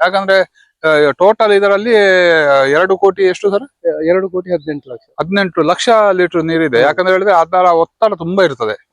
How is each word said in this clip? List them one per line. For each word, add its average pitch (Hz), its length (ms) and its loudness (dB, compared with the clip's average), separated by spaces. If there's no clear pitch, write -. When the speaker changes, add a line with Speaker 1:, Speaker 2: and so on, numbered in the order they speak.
Speaker 1:
ಯಾಕಂದ್ರೆ, 190 360 0
ಆ, 151 280 2
ಟೋಟಲ್ 208 420 2
ಇದರಲ್ಲಿ 202 400 0
ಎರಡು 185 260 0
ಕೋಟಿ 196 260 0
ಎಷ್ಟು 185 280 -2
ಸರ್? 208 160 -4
Speaker 2:
ಎರಡು 185 240 0
ಕೋಟಿ 180 240 -6
ಹದಿನೆಂಟು 147 360 -8
ಲಕ್ಷ. 123 200 -18
Speaker 1:
ಹದಿನೆಂಟು 180 420 -4
ಲಕ್ಷ 233 280 -2
ಲೀಟರ್ 180 340 -2
ನೀರಿದೆ. 160 320 -2
Speaker 2:
ಹೌದು. 127 100 4
Speaker 1:
ಯಾಕಂದ್ರೆ 185 260 0
ಹೇಳಿದ್ರೆ 190 220 0
ಅದರ 175 300 0
ಒತ್ತಡ 175 480 0
ತುಂಬಾ 185 300 -2
ಇರ್ತದೆ. 120 500 -4